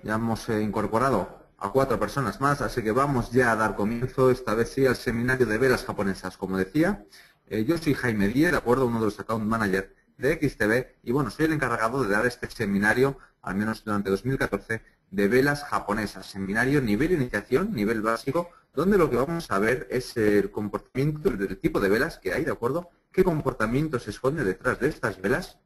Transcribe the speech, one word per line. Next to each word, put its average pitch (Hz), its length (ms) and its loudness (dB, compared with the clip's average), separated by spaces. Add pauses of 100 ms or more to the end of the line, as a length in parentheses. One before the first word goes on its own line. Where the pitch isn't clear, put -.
Ya 104 120 -4
hemos, 113 340 -2
eh, 107 140 0
incorporado 107 840 0 (120)
a 101 120 -4
cuatro 131 300 0
personas 107 400 -4
más, 139 220 0
así 110 200 -4
que 107 80 -2
vamos 131 420 0
ya 120 200 4
a 110 40 2
dar 107 200 0
comienzo, 120 540 2
esta 113 240 0
vez 117 160 0
sí, 135 160 0
al 120 100 2
seminario 123 480 0
de 107 140 0
velas 123 260 2
japonesas, 95 540 -4
como 95 180 -4
decía. 160 480 0 (440)
Eh, 110 180 -2
yo 165 100 0
soy 156 160 -2
Jaime 110 360 0
Díez, 143 220 2
¿de 143 60 0
acuerdo? 123 300 2
Uno 117 120 0
de 110 60 2
los 101 160 -2
account 110 240 -4
manager 101 500 0 (220)
de 139 160 0
X 151 240 -2
T 107 100 2
V, 120 360 0
y 117 100 -4
bueno, 135 160 0
soy 147 160 -2
el 160 80 2
encargado 120 500 0
de 104 60 0
dar 104 160 2
este 120 240 -2
seminario, 110 680 2 (240)
al 92 140 -6
menos 110 280 -4
durante 101 240 -2
dos 98 160 0
mil 131 140 -2
catorce, 113 420 -4 (300)
de 101 180 2
velas 143 360 2
japonesas. 101 600 -4
Seminario 113 560 0
nivel 123 320 2
iniciación, 139 600 -2
nivel 110 260 0
básico, 113 480 -2 (240)
donde 190 240 2
lo 160 140 4
que 120 60 2
vamos 165 340 -2
a 98 80 2
ver 110 320 0
es - 260 -4
el 104 340 4
comportamiento 135 800 -4
del 98 300 -2
tipo - 200 -2
de 98 120 2
velas 123 280 0
que 90 140 -4
hay, 131 140 -2
¿de 123 60 -2
acuerdo? 135 360 -4 (240)
¿Qué 185 100 2
comportamiento 135 760 0
se 104 140 -8
esconde 139 320 -2
detrás 95 360 -2
de 135 80 2
estas 120 320 -4
velas? 135 460 -2